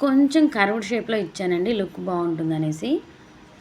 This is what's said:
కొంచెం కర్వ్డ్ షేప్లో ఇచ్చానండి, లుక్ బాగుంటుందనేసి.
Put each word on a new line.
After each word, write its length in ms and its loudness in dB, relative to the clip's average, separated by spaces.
కొంచెం 400 6
కర్వ్డ్ 380 0
షేప్లో 320 -2
ఇచ్చానండి, 580 -2
లుక్ 260 -4
బాగుంటుందనేసి. 1000 -2